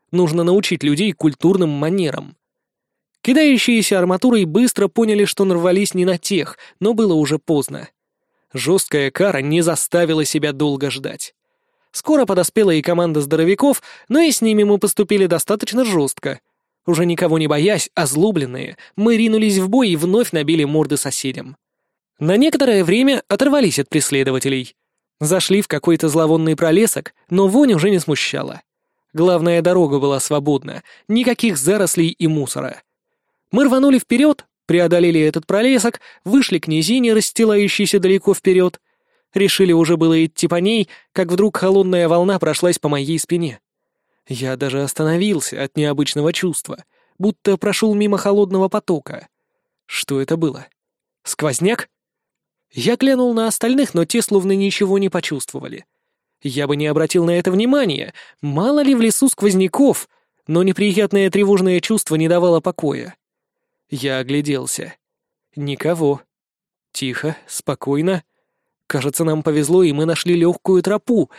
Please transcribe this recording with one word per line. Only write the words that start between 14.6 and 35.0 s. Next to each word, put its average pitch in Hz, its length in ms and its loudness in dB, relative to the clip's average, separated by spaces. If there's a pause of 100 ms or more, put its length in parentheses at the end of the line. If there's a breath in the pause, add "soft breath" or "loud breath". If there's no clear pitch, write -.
мы 202 140 2
поступили 202 480 0
достаточно 208 600 -2
жёстко. 143 560 -4 (440)
Уже 170 200 0
никого 170 320 0
не 156 100 0
боясь, 156 480 0
озлобленные, 151 800 -2 (220 loud breath)
мы 226 180 2
ринулись 220 420 2
в 185 120 -2
бой 233 220 2
и 165 40 0
вновь 180 380 0
набили 156 320 0
морды 147 320 0
соседям. 131 580 -8 (640)
На 160 160 2
некоторое 254 480 2
время 233 460 2
оторвались 254 500 2
от 139 80 -2
преследователей. 135 880 -2 (460)
Зашли 185 400 0
в - 80 -4
какой-то 160 400 0
зловонный 160 480 2
пролесок, 170 560 0 (160)
но 190 180 2
вонь 247 260 4
уже 170 160 2
не 190 100 2
смущала. - 640 -6 (500)
Главная 170 480 2
дорога 160 380 2
была 139 200 0
свободна, 143 640 -4 (240 soft breath)
никаких 226 500 0
зарослей 170 520 0
и 165 180 -2
мусора. 139 540 -4 (680)
Мы 262 140 4
рванули 262 340 4
вперёд, 277 460 2 (200)
преодолели 170 560 4